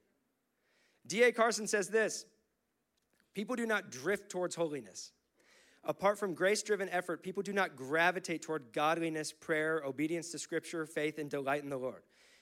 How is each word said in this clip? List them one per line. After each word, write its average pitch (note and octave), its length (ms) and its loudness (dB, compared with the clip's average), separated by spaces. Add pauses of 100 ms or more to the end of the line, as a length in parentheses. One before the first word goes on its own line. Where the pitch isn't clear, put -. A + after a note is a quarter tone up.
(1080)
D G3 160 2
A A#3+ 100 8
Carson A3 360 2
says G3+ 220 0
this, G#3+ 360 2 (1080)
"People G#3+ 200 -2
do A#3 100 0
not G#3 260 2
drift F3 380 -2
towards - 280 -2
holiness. D3 560 -4 (720)
Apart G3 340 2
from F#3+ 160 -2
grace-driven G3 540 2
effort, F3 340 -2
people F#3 220 -4
do G3 80 -4
not F3+ 240 0
gravitate E3 640 2
toward D3 300 -6
godliness, D#3 600 0
prayer, D#3 520 0
obedience D3+ 480 -2
to D3 80 -8
Scripture, E3 460 -4
faith, D3+ 320 -2
and D3 120 -6
delight C#3+ 320 -2
in C#3 80 -8
the C3+ 80 -4
Lord. A#2+ 240 -6 (400)